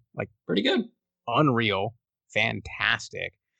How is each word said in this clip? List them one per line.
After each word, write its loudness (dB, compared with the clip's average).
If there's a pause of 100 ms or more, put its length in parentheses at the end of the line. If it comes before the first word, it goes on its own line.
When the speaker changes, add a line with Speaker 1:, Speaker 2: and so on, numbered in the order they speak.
(180)
Speaker 1:
Like, -6 (180)
Speaker 2:
Pretty 0
good. 0 (380)
Speaker 1:
unreal. 2 (400)
Fantastic. -2 (260)